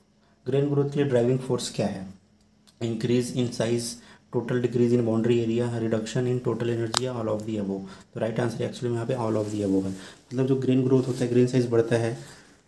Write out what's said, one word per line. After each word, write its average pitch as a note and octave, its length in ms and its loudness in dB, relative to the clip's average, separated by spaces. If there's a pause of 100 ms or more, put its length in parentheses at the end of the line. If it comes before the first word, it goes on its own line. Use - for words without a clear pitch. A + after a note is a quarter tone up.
(480)
ग्रेन C#3 220 2
ग्रोथ C#3+ 200 2
के D3 100 0
लिए C#3+ 80 2
ड्राइविंग B2 320 4
फोर्स - 340 -2
क्या A2 120 0
है? F#2+ 200 -6 (760)
Increase A#2+ 540 0
in B2 180 0
size, A#2 340 0 (460)
total B2 300 -2
decrease A#2+ 320 2
in B2 100 4
boundary A2+ 360 2
area, A#2 280 0 (100)
reduction A2+ 480 -2
in B2 160 0
total A#2 280 -2
energy A#2 320 -2
या B2+ 120 -4
all A2 140 -4
of G#2+ 140 0
the A2 180 -4
above? G2 200 -4 (340)
तो A2+ 60 -6
राइट A2+ 200 -2
आंसर A#2 260 -2
actually - 180 -8
में A#2+ 100 0
यहाँ A2+ 120 -2
पे C3 100 -2
all A2 220 0
of G#2+ 120 -2
the G#2+ 120 -2
above F#2+ 220 2
है। F#2+ 60 -4
मतलब - 560 -6
जो C3 100 2
ग्रेन B2+ 280 2
ग्रोथ C3 240 4
होता B2+ 160 -2
है, A#2+ 60 -2
ग्रेन B2 160 6
साइज B2 240 2
बढ़ता A#2 260 4
है, A#2 200 -2 (500)